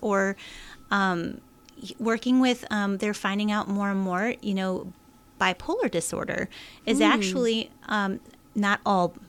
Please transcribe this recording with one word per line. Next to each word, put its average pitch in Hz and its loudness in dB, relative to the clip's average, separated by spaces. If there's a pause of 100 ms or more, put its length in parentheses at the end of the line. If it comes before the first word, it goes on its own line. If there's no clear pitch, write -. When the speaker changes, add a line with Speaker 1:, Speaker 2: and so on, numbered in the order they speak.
Speaker 1:
or, 196 2 (540)
um, 185 0 (400)
y-, 190 -14
working 226 2
with, 247 4
um, 202 0
they're 208 0
finding 208 0
out 208 0
more 202 0
and 196 0
more, 190 0
you 208 -2
know, 190 -2 (480)
bipolar 214 0
disorder - -4 (380)
is 220 2
Speaker 2:
Mm. 214 6
Speaker 1:
actually, 226 2 (180)
um, 202 0 (380)
not 202 2
all, 180 4 (160)